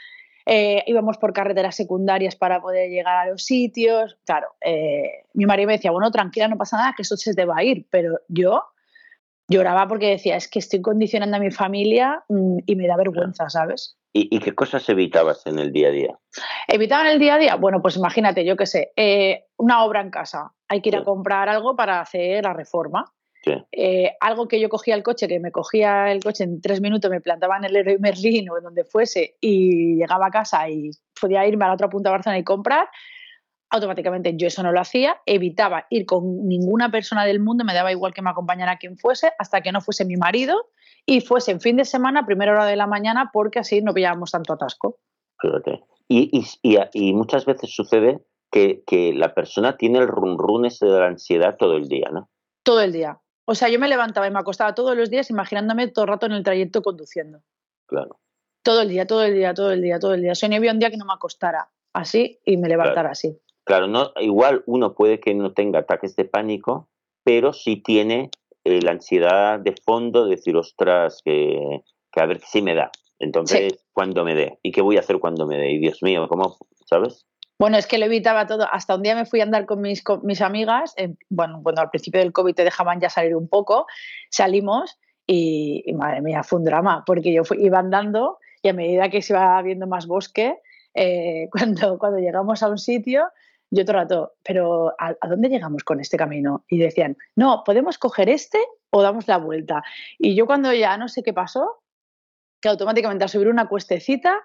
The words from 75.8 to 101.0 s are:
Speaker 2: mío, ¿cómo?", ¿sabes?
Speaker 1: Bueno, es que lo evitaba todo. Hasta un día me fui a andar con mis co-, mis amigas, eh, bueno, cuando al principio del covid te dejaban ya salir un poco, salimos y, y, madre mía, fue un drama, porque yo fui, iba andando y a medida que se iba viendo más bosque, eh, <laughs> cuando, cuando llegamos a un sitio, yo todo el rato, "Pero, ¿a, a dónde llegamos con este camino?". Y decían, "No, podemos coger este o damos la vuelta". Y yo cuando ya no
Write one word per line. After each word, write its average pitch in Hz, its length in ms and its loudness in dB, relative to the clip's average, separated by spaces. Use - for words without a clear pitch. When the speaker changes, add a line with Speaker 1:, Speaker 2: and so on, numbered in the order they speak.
Speaker 2:
mío, 90 260 0
¿cómo?", 90 280 -2
¿sabes? 104 400 0
Speaker 1:
Bueno, 214 180 4
es 202 100 0
que 233 120 0
lo 214 80 0
evitaba 220 400 2
todo. 214 260 -2
Hasta 190 220 -2
un 190 80 -2
día 214 120 0
me 233 120 -4
fui 233 140 0
a - 40 4
andar 208 220 0
con 202 160 -4
mis 202 200 -6
co-, 202 200 -2
mis 202 180 -2
amigas, 220 560 -2
eh, 180 180 -6
bueno, 165 340 -4
cuando 160 200 0
al 156 80 -4
principio 165 300 -2
del 180 120 0
covid 180 220 0
te 175 100 2
dejaban 175 360 0
ya 175 100 0
salir 170 260 0
un 165 120 -4
poco, 208 380 2
salimos 202 680 0
y, 156 600 0
y, - 60 -4
madre 147 300 -2
mía, 156 200 -2
fue - 160 -2
un 170 60 -2
drama, 165 420 0
porque 175 260 2
yo 165 120 4
fui, - 180 -2
iba 190 160 4
andando 208 600 0
y 202 80 2
a - 20 4
medida 180 380 0
que 202 120 -2
se 208 120 -2
iba 185 280 4
viendo 185 240 -6
más 180 200 -6
bosque, 196 500 -4
eh, 175 580 -2
<laughs> - 0 -
cuando, 196 460 0
cuando 202 200 -2
llegamos 190 440 -2
a 214 60 2
un 208 100 -4
sitio, 247 500 0
yo 190 140 2
todo 202 120 0
el 185 60 2
rato, 170 300 -4
"Pero, 170 540 0
¿a, 165 220 -4
a 180 80 -6
dónde 208 200 0
llegamos 165 360 -4
con 143 160 -4
este 147 160 -4
camino?". 147 520 -4
Y 175 100 0
decían, 160 380 0
"No, 247 280 4
podemos 302 340 0
coger 208 300 0
este 302 300 0
o 202 120 4
damos 202 260 0
la 190 100 4
vuelta". 156 440 -6
Y 202 160 2
yo 220 120 4
cuando 269 260 2
ya 214 240 2
no 233 120 -8